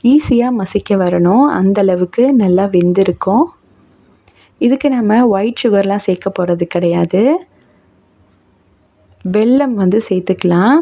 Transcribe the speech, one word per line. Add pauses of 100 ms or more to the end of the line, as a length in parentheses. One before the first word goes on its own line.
ஈஸியா
மசிக்க
வரணும்.
அந்த
அளவுக்கு
நல்லா
வெந்திருக்கும். (1120)
இதுக்கு
நம்ம
ஒயிட்
சுகர்லாம்
சேர்க்க
போறது
கிடையாது. (1900)
வெல்லம்
வந்து
சேர்த்துக்கலாம்.